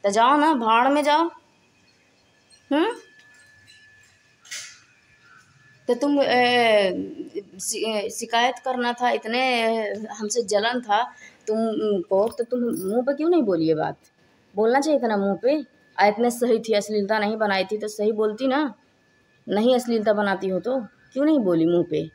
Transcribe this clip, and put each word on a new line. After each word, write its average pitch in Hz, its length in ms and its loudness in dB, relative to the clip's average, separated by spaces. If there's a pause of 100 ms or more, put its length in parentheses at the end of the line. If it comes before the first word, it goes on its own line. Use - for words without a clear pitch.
तो 202 60 2
जाओ 226 280 4
ना, 311 160 4
भाड़ 233 340 2
में 285 160 2
जाओ। 302 260 2 (1400)
हम्म? 370 240 0 (3000)
तो 240 80 2
तुम, 285 260 2
ए, 240 720 4 (720)
शि-, 214 260 -6
ए, 208 220 -4
शिकायत 233 500 0
करना 247 340 -4
था, 247 160 -2
इतने 233 540 -2 (480)
हमसे 214 320 -4
जलन 214 380 0
था 226 340 0 (320)
तुमको, 214 800 0
तो 233 160 -6
तुम 247 160 -4 (300)
मुँह 233 120 0
पे 269 120 -2
क्यों 302 160 -2
नहीं 339 140 4
बोली 175 220 0
ये 160 100 2
बात? 151 220 -4 (580)
बोलना 226 240 2
चाहिए 294 200 2
था 233 80 -2
ना 214 100 0
मुँह 196 260 -2
पे। 285 220 0 (340)
आ, 190 60 4
इतने 220 260 2
सही 240 280 0
थी, 226 140 -4
अश्लीलता 208 460 -2
नहीं 208 180 -2
बनाई 196 280 0
थी 214 120 -6
तो 214 100 -6
सही 214 240 -2
बोलती 214 360 -2
ना, 269 260 0 (760)
नहीं 220 260 2
अश्लीलता 233 380 0
बनाती 196 340 -2
हो 185 120 -2
तो 247 220 -4
क्यों - 440 -6
नहीं 302 140 4
बोली 170 260 2
मुँह 170 260 2
पे? 156 240 -4